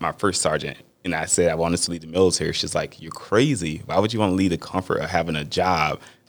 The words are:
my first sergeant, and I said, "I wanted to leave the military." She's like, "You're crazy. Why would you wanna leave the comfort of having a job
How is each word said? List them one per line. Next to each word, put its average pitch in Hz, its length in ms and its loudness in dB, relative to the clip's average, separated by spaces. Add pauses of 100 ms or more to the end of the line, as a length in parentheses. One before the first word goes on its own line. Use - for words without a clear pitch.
my 80 120 -2
first - 280 -2
sergeant, 73 380 -2 (300)
and 82 140 -2
I - 40 -2
said, 87 240 4
"I 80 40 -2
wanted 85 240 0
to - 120 -2
leave 85 120 -8
the 80 40 -16
military." 82 460 2
She's - 220 -6
like, 78 280 -4
"You're 80 100 -14
crazy. 101 720 0
Why 82 120 0
would 107 140 2
you 113 80 -2
wanna 98 140 2
leave 95 160 4
the 82 80 0
comfort - 400 -4
of 76 120 -4
having 82 260 0
a 76 80 -4
job 80 560 0 (280)